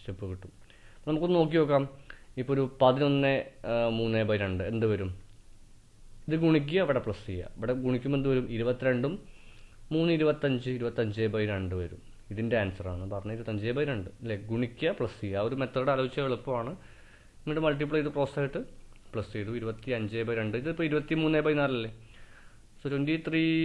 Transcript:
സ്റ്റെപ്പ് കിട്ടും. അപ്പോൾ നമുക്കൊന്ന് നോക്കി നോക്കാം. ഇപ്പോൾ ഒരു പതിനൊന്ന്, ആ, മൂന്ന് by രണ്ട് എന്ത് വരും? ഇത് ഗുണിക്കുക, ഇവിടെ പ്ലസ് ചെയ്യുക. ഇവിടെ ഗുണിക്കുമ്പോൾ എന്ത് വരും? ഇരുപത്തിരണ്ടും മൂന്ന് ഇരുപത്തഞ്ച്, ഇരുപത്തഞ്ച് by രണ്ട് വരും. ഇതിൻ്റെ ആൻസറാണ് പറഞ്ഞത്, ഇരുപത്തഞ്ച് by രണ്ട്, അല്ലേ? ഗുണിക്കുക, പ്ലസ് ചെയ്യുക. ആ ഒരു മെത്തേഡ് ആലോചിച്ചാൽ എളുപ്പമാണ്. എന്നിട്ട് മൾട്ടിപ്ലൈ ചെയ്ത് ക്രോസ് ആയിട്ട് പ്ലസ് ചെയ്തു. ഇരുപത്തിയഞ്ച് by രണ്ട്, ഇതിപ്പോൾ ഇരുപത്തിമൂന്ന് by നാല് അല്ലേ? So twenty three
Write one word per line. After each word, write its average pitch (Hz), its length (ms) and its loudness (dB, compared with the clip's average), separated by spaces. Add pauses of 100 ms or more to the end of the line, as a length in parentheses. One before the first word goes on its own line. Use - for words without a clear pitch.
സ്റ്റെപ്പ് 95 300 -8
കിട്ടും. 92 200 -10 (440)
അപ്പോൾ - 160 -6
നമുക്കൊന്ന് 175 300 2
നോക്കി 160 200 4
നോക്കാം. 139 240 4 (560)
ഇപ്പോൾ 127 160 0
ഒരു 135 80 2 (160)
പതിനൊന്ന്, 139 540 6 (380)
ആ, - 20 2 (240)
മൂന്ന് 113 320 2
by 104 140 4
രണ്ട് 92 260 0
എന്ത് 113 220 2
വരും? 95 180 -2 (1160)
ഇത് 151 80 0 (120)
ഗുണിക്കുക, 156 400 4
ഇവിടെ 131 180 2
പ്ലസ് 104 240 -4
ചെയ്യുക. 90 280 -8
ഇവിടെ 113 160 0 (120)
ഗുണിക്കുമ്പോൾ 127 340 2
എന്ത് 135 140 2
വരും? 127 120 2 (120)
ഇരുപത്തിരണ്ടും 127 580 0 (800)
മൂന്ന് 165 240 4
ഇരുപത്തഞ്ച്, 143 520 2 (100)
ഇരുപത്തഞ്ച് 113 540 0
by 107 200 2
രണ്ട് 95 300 -2
വരും. 87 180 -10 (320)
ഇതിൻ്റെ 113 280 0
ആൻസറാണ് 92 420 -4 (100)
പറഞ്ഞത്, 101 240 -6
ഇരുപത്തഞ്ച് 110 400 -2
by 147 120 2
രണ്ട്, 104 180 -4 (140)
അല്ലേ? 113 140 -4 (160)
ഗുണിക്കുക, 120 480 -2
പ്ലസ് 117 220 -4
ചെയ്യുക. 98 200 -2
ആ - 60 2
ഒരു 123 140 -4
മെത്തേഡ് 131 320 0
ആലോചിച്ചാൽ 131 360 -2
എളുപ്പമാണ്. 120 420 -4 (680)
എന്നിട്ട് 156 240 -4
മൾട്ടിപ്ലൈ 151 340 2
ചെയ്ത് 147 160 0
ക്രോസ് 143 260 0
ആയിട്ട് 143 200 -2 (500)
പ്ലസ് 107 240 -6
ചെയ്തു. 104 240 -4
ഇരുപത്തിയഞ്ച് 113 680 -4
by 117 100 0
രണ്ട്, 110 220 -2
ഇതിപ്പോൾ 165 280 -2
ഇരുപത്തിമൂന്ന് 156 580 2
by 156 120 4
നാല് 139 200 2
അല്ലേ? 113 120 -4 (880)
So 143 140 -4
twenty 143 240 2 (100)
three 160 240 2 (140)